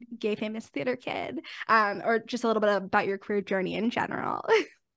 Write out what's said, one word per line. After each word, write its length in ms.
gay 180
famous 320
theater 280
kid, 440
um, 380
or 140
just 260
a 20
little 140
bit 120
about 340
your 100
career 240
journey 340
in 140
general? 600
<laughs> 40